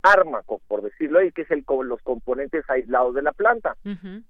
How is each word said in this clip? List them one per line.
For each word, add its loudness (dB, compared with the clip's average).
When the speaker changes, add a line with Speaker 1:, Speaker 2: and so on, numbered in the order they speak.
Speaker 1:
fármaco, 2
por -2
decirlo, 2
y 2
que -8
es -12
el -2
co-, -2
los -6
componentes -4
aislados 0
de -2
la 0
planta. 0
Speaker 2:
Ujú. -12